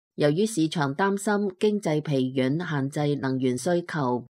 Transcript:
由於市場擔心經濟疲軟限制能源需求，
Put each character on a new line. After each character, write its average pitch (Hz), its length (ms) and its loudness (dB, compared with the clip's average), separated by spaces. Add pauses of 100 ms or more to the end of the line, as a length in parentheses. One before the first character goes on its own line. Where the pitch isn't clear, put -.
(160)
由 147 140 4
於 170 160 2
市 160 220 0
場 147 280 -2
擔 196 220 0
心 208 420 -2
經 208 200 2
濟 151 220 0
疲 131 320 0
軟 139 360 0
限 139 200 -2
制 147 320 0
能 131 160 -2
源 127 200 0
需 180 120 -4 (180)
求， 123 380 -2 (140)